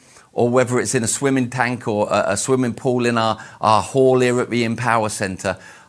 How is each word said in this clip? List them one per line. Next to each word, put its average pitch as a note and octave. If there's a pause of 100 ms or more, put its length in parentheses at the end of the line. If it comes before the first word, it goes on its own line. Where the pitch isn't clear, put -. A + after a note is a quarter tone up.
(320)
or A#2+
whether B2
it's G#2+
in A#2
a -
swimming C3+
tank B2
or G#2
a, F#2+
a G2+
swimming B2+
pool B2
in A#2+
our, A2+ (220)
our G#2+
hall C3
here B2+
at -
the A#2
Empower A2+
Centre. F#2+ (320)